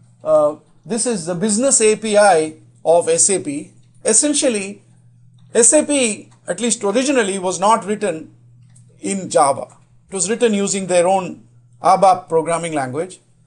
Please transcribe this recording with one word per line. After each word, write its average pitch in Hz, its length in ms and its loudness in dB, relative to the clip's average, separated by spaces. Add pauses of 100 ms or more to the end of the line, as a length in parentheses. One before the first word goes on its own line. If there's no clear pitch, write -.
(220)
Uh, 175 340 2 (280)
this 214 220 -4
is 208 180 -4
the 175 100 -6
business 220 460 0
A 214 160 4
P 214 220 -4
I 160 360 4 (300)
of 165 240 2
S 165 220 2
A 185 100 -2
P. 147 320 -10 (320)
Essentially, 220 800 -2 (720)
S 233 180 4
A 302 100 4
P, 262 480 -2 (160)
at 180 140 -8
least 226 240 -4
originally, 214 540 0
was 185 200 -4
not 196 280 2
written 185 480 -6 (680)
in 196 300 -6
Java. 147 380 0 (400)
It - 60 -12
was 180 140 -4
written 226 240 0
using 196 360 -4
their 180 180 2
own 185 380 -2 (380)
abap 180 460 4
programming 165 460 -2
language, 147 460 -6 (260)